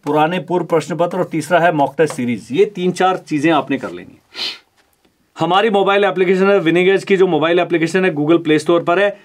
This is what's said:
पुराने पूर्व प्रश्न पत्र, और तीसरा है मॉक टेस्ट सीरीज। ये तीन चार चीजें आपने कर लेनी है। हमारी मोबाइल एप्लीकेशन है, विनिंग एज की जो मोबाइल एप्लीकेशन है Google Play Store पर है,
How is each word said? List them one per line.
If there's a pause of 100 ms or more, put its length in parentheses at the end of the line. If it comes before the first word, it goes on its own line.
पुराने
पूर्व
प्रश्न
पत्र,
और
तीसरा
है
मॉक
टेस्ट
सीरीज।
ये
तीन
चार
चीजें
आपने
कर
लेनी
है। (840)
हमारी
मोबाइल
एप्लीकेशन
है,
विनिंग
एज
की
जो
मोबाइल
एप्लीकेशन
है
Google
Play
Store
पर
है,